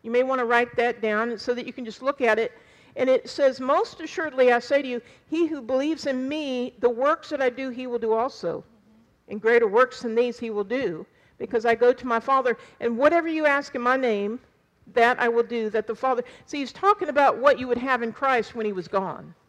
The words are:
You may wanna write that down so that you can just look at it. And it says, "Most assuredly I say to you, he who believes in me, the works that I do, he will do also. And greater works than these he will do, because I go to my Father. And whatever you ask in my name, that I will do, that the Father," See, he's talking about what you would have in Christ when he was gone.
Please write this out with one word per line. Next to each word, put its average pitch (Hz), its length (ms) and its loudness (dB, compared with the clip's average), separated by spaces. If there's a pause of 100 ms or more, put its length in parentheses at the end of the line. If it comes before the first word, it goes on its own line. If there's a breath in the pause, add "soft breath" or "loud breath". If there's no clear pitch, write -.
You 226 100 -10
may 247 120 2
wanna 262 220 0
write 240 320 2
that 233 240 0
down 220 360 -2
so 247 160 -4
that 233 120 -6
you 247 80 -12
can 254 100 -12
just 220 180 -12
look 269 200 -4
at 220 180 4
it. 226 140 -4 (420 soft breath)
And 254 140 0
it 262 180 2
says, 262 320 0
"Most 294 400 0
assuredly 262 540 2
I 240 60 4
say 285 220 0
to 269 60 -6
you, 240 140 -6 (260 soft breath)
he 330 180 2
who 302 160 -6
believes 269 440 -2
in 262 240 -2
me, 262 500 -4
the 240 100 2
works 277 400 0
that 285 120 -4
I 262 80 2
do, 262 200 -6
he 254 160 -10
will 240 140 -6
do 220 140 0
also. 226 500 -4 (640)
And 202 140 -10
greater 233 260 4
works 247 360 2
than 226 120 -4
these 240 240 0
he 233 100 -6
will 208 140 -4
do, 196 420 -4 (320 soft breath)
because 233 280 -4
I 233 100 4
go 240 160 4
to 254 160 -4
my 226 140 0
Father. 254 360 2 (220 loud breath)
And 233 180 -2
whatever 320 300 4
you 311 180 -2
ask 277 300 0
in 247 60 -4
my 254 160 2
name, 220 420 -2 (540)
that 240 260 4
I 247 80 2
will 233 160 2
do, 226 280 -4
that 214 140 -2
the 220 100 -6
Father," 247 280 -2 (220 loud breath)
See, 294 140 -8
he's 262 120 -6
talking 392 380 0
about 269 280 4
what 247 220 4
you 254 80 -6
would 247 120 0
have 254 220 0
in 233 120 -4
Christ 262 420 0
when 220 100 -4
he 214 60 -2
was 180 160 -8
gone. 170 480 -6 (140)